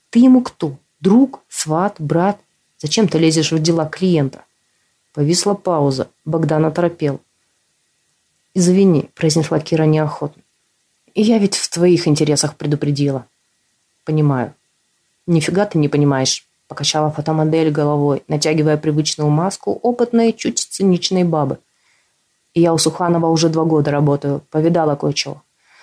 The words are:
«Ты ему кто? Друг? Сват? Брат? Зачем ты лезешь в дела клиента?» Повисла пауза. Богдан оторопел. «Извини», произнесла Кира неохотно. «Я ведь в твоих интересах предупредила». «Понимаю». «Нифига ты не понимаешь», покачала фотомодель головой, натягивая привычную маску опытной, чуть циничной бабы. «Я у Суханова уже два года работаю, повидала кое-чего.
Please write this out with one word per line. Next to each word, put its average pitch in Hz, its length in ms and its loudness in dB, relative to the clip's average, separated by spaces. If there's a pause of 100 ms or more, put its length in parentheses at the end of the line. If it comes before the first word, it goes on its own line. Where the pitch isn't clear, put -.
(120)
«Ты 233 80 4
ему 254 220 8
кто? 156 360 -8 (220)
Друг? 240 400 2 (100)
Сват? 175 480 -2
Брат? 165 400 0 (400)
Зачем 185 300 0
ты - 100 -2
лезешь 160 340 2
в 160 80 0
дела 160 280 0
клиента?» 156 560 -2 (680)
Повисла 175 420 0
пауза. 143 540 -2 (160)
Богдан 156 400 0
оторопел. 160 540 -2 (1300)
«Извини», 180 600 2
произнесла 156 440 0
Кира 156 260 0
неохотно. 151 580 -2 (720)
«Я 220 240 2
ведь 196 160 0
в - 140 -6
твоих 175 380 2
интересах 147 480 0
предупредила». 143 680 -2 (800)
«Понимаю». 147 480 0 (720)
«Нифига 175 400 0
ты 190 140 -2
не 143 100 2
понимаешь», 139 560 0 (220)
покачала 151 420 -4
фотомодель 156 640 0
головой, 147 560 0
натягивая 151 500 0
привычную 151 520 -2
маску 180 520 -2
опытной, 240 520 0
чуть - 260 -6
циничной 185 640 -2
бабы. 156 340 -2 (960)
«Я 170 200 2
у 160 40 0
Суханова 165 500 -2
уже 165 220 2
два 160 140 0
года 151 260 2
работаю, 143 520 -2 (100)
повидала 156 440 0
кое-чего. 143 460 -6 (420)